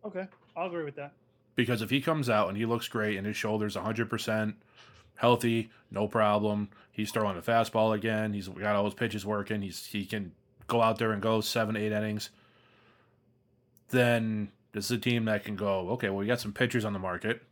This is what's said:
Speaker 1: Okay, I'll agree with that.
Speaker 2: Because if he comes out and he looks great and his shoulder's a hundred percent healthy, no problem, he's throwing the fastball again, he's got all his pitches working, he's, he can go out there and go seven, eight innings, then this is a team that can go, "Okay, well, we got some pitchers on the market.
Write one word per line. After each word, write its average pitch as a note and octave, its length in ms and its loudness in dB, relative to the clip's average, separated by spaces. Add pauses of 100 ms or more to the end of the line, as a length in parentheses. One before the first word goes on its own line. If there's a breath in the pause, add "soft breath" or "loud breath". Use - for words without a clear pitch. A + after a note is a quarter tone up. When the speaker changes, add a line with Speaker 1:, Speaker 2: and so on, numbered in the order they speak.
Speaker 1:
Okay, F#3+ 240 -8 (300)
I'll F3 100 -2
agree E3+ 160 -4
with C#3+ 120 -8
that. C#3+ 180 -12 (420)
Speaker 2:
Because A#2+ 260 2
if G2+ 80 -4
he C3+ 120 2
comes D3+ 280 2
out G#2+ 200 4
and G2+ 80 -4
he A2+ 80 0
looks A#2 240 -2
great G#2+ 280 0
and G2 80 -4
his G#2+ 120 -4
shoulder's G#2+ 400 0
a F2+ 40 -4
hundred A2 280 -2
percent A2 480 -2 (580 loud breath)
healthy, A#2 560 4 (180 soft breath)
no G#2 180 -2
problem, G#2 640 2 (220 loud breath)
he's G#2+ 200 -4
throwing G#2 240 0
the E2+ 60 -8
fastball A2 540 4
again, G#2+ 380 -2
he's G2 140 -6
got G#2 280 -2
all G2+ 100 4
his G#2 100 -2
pitches G#2+ 300 -4
working, G#2 360 -2
he's, F#2 240 -8
he G2+ 200 -4
can G2 280 -6 (340)
go A#2 140 2
out A2+ 180 4
there A2+ 140 2
and G2+ 80 -4
go A2 180 2
seven, A2 380 0
eight G#2+ 140 -2
innings, G#2+ 400 -4 (1600 soft breath)
then A2+ 600 2 (200)
this G2+ 140 -6
is - 60 -2
a A#2+ 60 2
team A#2 280 0
that G#2+ 180 0
can G#2 120 -6
go, F#2+ 360 -2
"Okay, A2+ 180 -2
well, G2 80 -2
we G2+ 80 -2
got B2 160 0
some G#2+ 100 -6
pitchers A#2+ 320 0
on G#2 100 -2
the G2 60 -4
market. F#2 520 -4